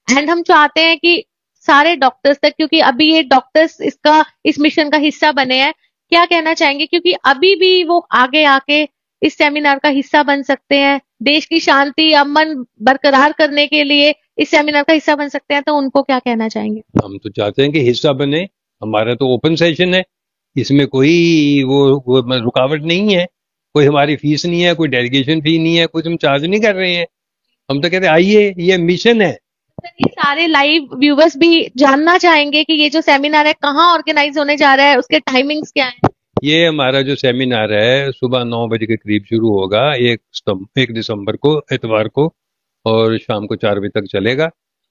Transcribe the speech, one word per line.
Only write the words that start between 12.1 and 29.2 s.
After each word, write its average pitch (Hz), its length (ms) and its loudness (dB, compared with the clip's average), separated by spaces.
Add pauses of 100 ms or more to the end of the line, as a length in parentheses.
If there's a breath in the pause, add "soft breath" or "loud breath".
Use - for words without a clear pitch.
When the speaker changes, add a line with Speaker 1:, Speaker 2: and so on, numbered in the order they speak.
Speaker 1:
अमन 294 520 0 (160)
बरकरार 269 500 2
करने 294 360 0
के 302 160 0
लिए 285 320 2 (220)
इस 294 120 -2
seminar 294 340 0
का 320 100 2
हिस्सा 302 220 0
बन 285 120 -6
सकते 285 260 -8
हैं, 285 100 -2
तो 302 140 -2
उनको 277 260 -2
क्या 262 160 -2
कहना 226 300 -4
चाहेंगे? 214 340 -8 (220)
Speaker 2:
हम 98 120 -14
तो 110 120 -12
चाहते 104 320 -4
हैं 143 100 0
कि 156 100 0
हिस्सा 123 320 0
बने, 143 360 -4 (340)
हमारा 110 320 -2
तो 135 120 -2
open 127 280 0
session 170 380 0
है, 185 120 -2 (500)
इसमें 135 320 0
कोई 147 760 2
वो, 139 440 2
वो 127 160 2
म-, 120 100 -4
रुकावट 131 480 -2
नहीं 185 340 -2
है, 175 120 -2 (460)
कोई 147 120 4
हमारी 147 300 2
fees 147 300 -4
नहीं 170 160 -2
है, 175 120 2
कोई 160 140 -2
delegation 127 540 -2
fee 160 180 0
नहीं 165 180 0
है, 165 80 2
कुछ 160 220 -6
हम 170 100 -4
charge 143 280 -2
नहीं 202 160 -2
कर 214 140 0
रहे 185 200 -2
हैं। 175 120 -4 (640)
हम 139 100 -2
तो 170 80 -2
कहते 185 160 -2
हैं, 160 80 2
"आइए, 202 440 2
ये 180 200 0
mission 180 440 0